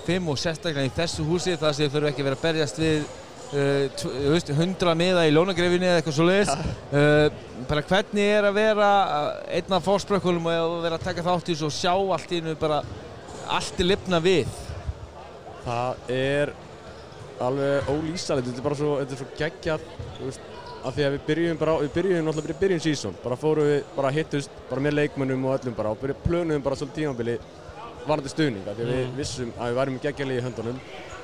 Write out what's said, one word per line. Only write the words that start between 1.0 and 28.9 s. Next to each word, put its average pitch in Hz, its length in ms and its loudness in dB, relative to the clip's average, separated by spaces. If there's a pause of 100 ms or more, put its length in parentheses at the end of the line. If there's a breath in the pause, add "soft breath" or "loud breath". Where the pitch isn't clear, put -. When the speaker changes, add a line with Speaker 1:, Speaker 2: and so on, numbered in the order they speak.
Speaker 1:
húsi, 175 320 2
þar 151 160 2
sem 147 160 2
þau 143 80 -2
þurfa 147 140 2
ekki 139 100 -4
að 139 80 2
vera 131 80 -2
að - 80 -8
berjast 160 320 0
við, 156 260 2
uh, 139 800 0 (140)
tv-, 160 160 -4
þú 143 220 2
veist, 156 180 0
hundrað 170 460 2
miða 175 260 6
í 151 80 6
Lónagrefinni 175 560 4
eða 170 120 6
eitthvað 147 180 -2
svoleiðis. 180 340 6
Speaker 2:
Ja. - 200 -4 (200)
Speaker 1:
Uh, 147 720 4
bara 147 160 0
hvernig 202 540 2
er 202 100 4
að 202 80 2
vera, 208 360 4 (280)
uh, 147 140 0 (260)
einn 180 220 2
af 160 100 -2
forsprakkunum 180 560 2
og 165 140 2
að 165 160 0 (100)
vera 165 140 0
að 185 100 -6
taka 170 160 -4
þátt 180 240 2
í 165 60 0
þessu 156 100 -2
og 143 80 -2
sjá 180 220 2
allt 190 340 0
í 175 100 -2
einu 160 140 -4
bara 151 280 0 (680)
allt - 340 -4
í 180 60 2
lifna 185 340 2
við? 185 380 2 (1040)
Speaker 2:
Það 123 480 -2
er 139 380 2 (920)
alveg 139 480 0
ólýsanlegt, 151 640 -2
þetta 123 100 -6
er 135 60 -2
bara 143 120 0
svo, 147 120 0 (100)
þetta 139 160 -4
er 127 60 -10
svo 131 60 -12 (100)
geggjað, 156 480 -4 (320)
þú 127 100 -6
veist, - 220 -12 (340)
af 127 100 -4
því 143 120 0
að 139 80 2
við 139 100 -6
byrjuðum 160 360 2
bara 156 120 4
á, 160 80 4
við 147 140 -2
byrjuðum 170 340 2
náttúrulega 156 180 -2
bara 160 100 -4
í - 40 -4
byrjun 190 240 2
season, 131 340 0
bara 120 220 -2
fórum 156 300 4
við, 143 160 2 (100)
bara 135 160 2
hittust, 151 540 -2
bara 131 180 -2
með 147 140 2
leikmönnum 135 500 0
og 131 80 2
öllum 123 220 -4
bara 107 160 0
og - 80 -12
byrja-, 135 180 -2
plönuðum 165 460 0
bara 135 100 0
svolítið 143 240 -8
tímabili 120 360 -2 (680)
varðandi 135 320 -2
stuðning, 117 340 0
af 101 80 -6
því 117 80 -4
að 120 80 -2